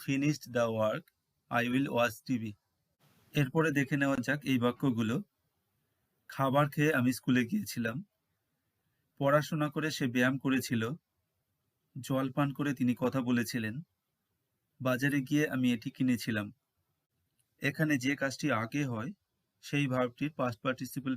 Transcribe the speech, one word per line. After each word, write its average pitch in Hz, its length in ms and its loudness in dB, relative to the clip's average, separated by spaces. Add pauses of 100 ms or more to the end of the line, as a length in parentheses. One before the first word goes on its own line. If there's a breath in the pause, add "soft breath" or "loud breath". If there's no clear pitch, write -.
finished 143 380 0 (120)
the 117 100 4 (140)
work, 110 240 0 (460)
I 120 220 2
will 135 240 0
watch 117 300 2
T - 40 -4 (120)
V। - 20 -6 (960)
এরপরে 156 280 2 (100)
দেখে 139 240 0
নেওয়া 139 240 2
যাক 143 140 0 (120)
এই 131 120 4
বাক্যগুলো। 120 520 0 (1160)
খাবার 139 400 2
খেয়ে 151 240 2
আমি 123 200 4
স্কুলে 123 320 2
গিয়েছিলাম। 113 460 -4 (1200)
পড়াশোনা 147 540 2
করে 156 220 -2
সে 143 180 0
ব্যায়াম 127 300 4
করেছিল। 127 380 0 (1120)
জল 135 300 -2 (100)
পান 143 120 4 (100)
করে 143 120 0 (100)
তিনি 123 120 4 (100)
কথা 127 260 0
বলেছিলেন। 117 460 0 (1040)
বাজারে 127 380 2 (100)
গিয়ে 147 160 4 (100)
আমি 127 220 2
এটি 120 200 -8
কিনেছিলাম। 113 500 0 (1160)
এখানে 147 320 0 (100)
যে 139 160 0
কাজটি 135 260 -2 (160)
আগে 143 200 -4 (100)
হয়, 123 180 -6 (540)
সেই 143 280 0
ভার্বটির 127 460 -2
পাস্ট 123 260 -2
পার্টিসিপল 131 520 -4